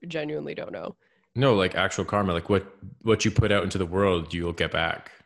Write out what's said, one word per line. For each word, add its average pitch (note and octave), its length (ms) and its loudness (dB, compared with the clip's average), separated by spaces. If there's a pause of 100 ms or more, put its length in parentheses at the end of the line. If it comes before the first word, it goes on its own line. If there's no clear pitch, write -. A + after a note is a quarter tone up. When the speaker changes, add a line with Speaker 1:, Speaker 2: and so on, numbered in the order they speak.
Speaker 1:
genuinely D3+ 480 -8
don't - 160 -10
know. - 240 -10 (400)
Speaker 2:
No, C3 220 4
like, F#2 180 2
actual F#2+ 300 0
karma, G2+ 280 0
like, E2+ 160 -2
what, G2 160 4 (380)
what A2 220 2
you G#2+ 80 2
put G#2+ 180 2
out G2+ 140 2
into G2 140 -2
the F#2 80 -2
world, F2 460 2
you'll E2+ 200 -4
get E2 180 -2
back. E2 400 -4 (160)